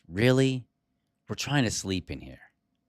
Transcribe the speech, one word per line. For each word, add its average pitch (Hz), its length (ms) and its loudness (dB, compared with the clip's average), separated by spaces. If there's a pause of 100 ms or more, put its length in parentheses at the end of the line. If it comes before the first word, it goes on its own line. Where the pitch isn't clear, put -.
really? 127 580 2 (640)
We're - 80 -8
trying 139 300 0
to 104 60 0
sleep 92 380 -4
in 69 120 -10
here, 65 180 -18 (500)